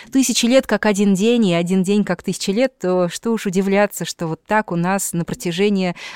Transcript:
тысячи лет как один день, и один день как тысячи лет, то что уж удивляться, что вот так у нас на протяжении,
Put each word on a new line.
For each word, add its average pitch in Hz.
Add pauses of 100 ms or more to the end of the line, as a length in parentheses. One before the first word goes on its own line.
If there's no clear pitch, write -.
(140)
тысячи 247
лет 254
как -
один 208
день, 226
и 175
один 180
день 202
как 262
тысячи -
лет, 254
то 180
что -
уж 214
удивляться, 196
что -
вот 160
так 214
у 175
нас 180
на 170
протяжении, 185 (200)